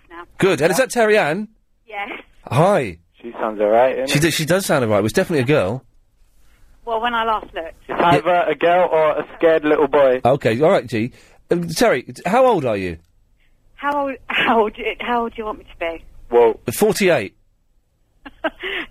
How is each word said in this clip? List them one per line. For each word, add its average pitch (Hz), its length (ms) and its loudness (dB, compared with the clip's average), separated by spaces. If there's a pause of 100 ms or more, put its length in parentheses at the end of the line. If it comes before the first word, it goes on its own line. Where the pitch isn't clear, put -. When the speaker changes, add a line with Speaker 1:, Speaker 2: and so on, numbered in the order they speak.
Speaker 1:
now. 170 140 -20 (140)
Speaker 2:
Good. 175 240 0
And 170 100 2
is 175 60 -2
that 262 120 0
Terry 214 280 2
Ann? 190 320 -2 (360)
Speaker 1:
Yes. 208 240 -12 (360)
Speaker 2:
Hi. 139 520 0 (240)
Speaker 3:
She 117 120 -14
sounds 110 260 -6
all 104 80 2
right, 123 300 4
innit? 131 120 -4
Speaker 2:
She 147 100 0
d-, 160 120 2
she 156 140 -4
does 185 200 0
sound 143 200 0
all 107 60 -2
right. 101 80 2
It 101 40 2
was 110 100 -2
definitely 175 300 0
a 117 40 -2
girl. 127 360 0 (1000)
Speaker 1:
Well, 220 160 -4
when 240 120 -2
I 226 120 -2
last 214 280 -4
looked. 165 220 -10 (140)
Speaker 3:
It's - 120 -4
either 175 320 4 (140)
a 151 80 0
girl 170 340 2
or 156 300 2
a 143 80 -8 (100)
scared 160 280 2
little 151 220 2
boy. 135 360 2
Speaker 2:
Okay, 123 380 0
all 165 100 4
right, 127 160 0
G. 117 240 -4 (400)
Um, 170 160 0
Terry, 170 360 0
t-, 123 220 -18
how 240 200 2
old 196 180 2
are 110 140 -2
you? 87 200 -6 (800)
Speaker 1:
How 285 320 -4
old, 262 140 -8
<laughs> - 60 -16
how 233 340 0
old, 214 120 -2 (280)
how 240 220 -4
old 226 80 -8
do - 80 -18
you 214 60 -12
want 202 140 -10
me - 60 -20
to - 140 -20
be? 165 260 -10 (240)
Speaker 3:
Whoa. 117 300 4 (140)
Speaker 2:
Forty-eight. 170 600 0 (920)
Speaker 1:
<laughs> - 80 -20 (580)